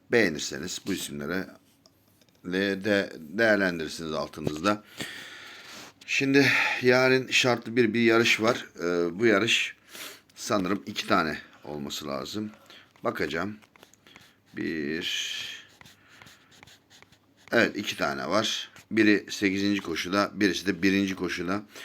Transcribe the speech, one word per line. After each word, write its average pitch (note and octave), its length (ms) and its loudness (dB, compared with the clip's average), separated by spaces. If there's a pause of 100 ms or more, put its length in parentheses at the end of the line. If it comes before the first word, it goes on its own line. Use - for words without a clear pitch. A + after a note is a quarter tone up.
(120)
Beğenirseniz E2+ 760 0
bu G2+ 60 -2
isimlere D#2 540 -6 (960)
de, G2 380 -2
de G2+ 360 0
değerlendirirsiniz E2+ 920 0
altınızda. D#2 720 -4 (1200)
Şimdi C3+ 460 4 (300)
yarın B2+ 460 4
şartlı A#2 480 2
bir, A#2 180 4
bir A#2 80 2
yarış A2+ 400 6
var. A#2+ 240 2 (140)
Ee, F2 400 0
bu A#2 60 4
yarış A2 500 4 (600)
sanırım G2 500 -2
iki - 220 -8
tane D#2+ 300 2 (260)
olması D2 440 -8
lazım. C#2+ 440 -6 (520)
Bakacağım. G2 540 -4 (1000)
Bir. E2 1000 -6 (1900)
Evet, A2 260 4
iki G#2 200 -6
tane C#2 320 -4
var. G#2+ 420 -2 (200)
Biri G#2 380 4
sekizinci G2 520 0
koşuda, F2+ 520 -2
birisi F#2 320 0
de F2+ 180 -2
birinci F#2+ 320 2
koşuda. F2 480 -6 (220)